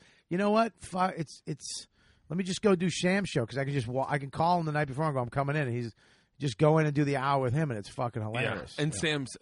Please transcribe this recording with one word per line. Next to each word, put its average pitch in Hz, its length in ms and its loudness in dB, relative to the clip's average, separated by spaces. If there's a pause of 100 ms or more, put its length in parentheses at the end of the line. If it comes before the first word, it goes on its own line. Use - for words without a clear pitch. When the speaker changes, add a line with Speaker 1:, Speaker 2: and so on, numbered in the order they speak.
(300)
Speaker 1:
you 170 80 -2
know 208 140 2
what? 226 300 4
Fu-, - 180 -6
it's, 180 460 -2
it's, - 420 -10 (420)
let 156 80 -4
me 190 60 0
just 180 180 -4
go 196 140 6
do 175 140 2
Sam's 185 400 0
show 123 160 0
'cause 120 120 -6
I 139 60 0
can 139 100 -4
just 123 140 0
wa-, 131 220 -2
I 143 80 0
can 135 140 -6
call 170 280 2
him 165 60 -2
the 151 80 -2
night 151 140 0
before 135 180 -2
and 151 80 0
go, 131 80 0
"I'm 120 80 -4
coming 139 260 0
in." 151 120 0
And 117 60 -2
he's 120 200 -4 (460)
just 135 180 -4
go 156 220 6
in 156 80 4
and 143 80 0
do 147 100 4
the 139 120 0
hour 139 240 2
with 123 120 0
him, 151 180 0
and 110 80 -4
it's 98 100 -10
fucking 120 320 -4
Speaker 2:
Yeah. 107 60 -4
Speaker 1:
hilarious. 113 500 -4
Speaker 2:
And 151 160 0
Speaker 1:
Yeah. - 60 -8
Speaker 2:
Sam's, 147 420 -2